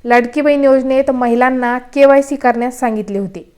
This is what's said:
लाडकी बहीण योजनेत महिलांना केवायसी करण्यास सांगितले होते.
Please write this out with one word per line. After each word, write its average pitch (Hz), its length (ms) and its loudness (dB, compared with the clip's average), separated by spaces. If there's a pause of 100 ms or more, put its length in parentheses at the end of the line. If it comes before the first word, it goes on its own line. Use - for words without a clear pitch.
लाडकी 240 360 0
बहीण 285 240 2
योजनेत 269 460 2
महिलांना 247 680 0
केवायसी 277 580 2
करण्यास 247 440 -2
सांगितले 214 380 -4
होते. 190 400 -10